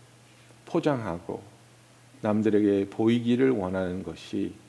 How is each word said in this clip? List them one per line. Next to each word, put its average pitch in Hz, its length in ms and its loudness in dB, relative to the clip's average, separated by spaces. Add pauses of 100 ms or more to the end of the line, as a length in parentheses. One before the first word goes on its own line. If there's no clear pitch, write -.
(640)
포장하고 110 800 -4 (800)
남들에게 104 680 4
보이기를 120 600 2
원하는 92 520 -2
것이 92 520 -8 (140)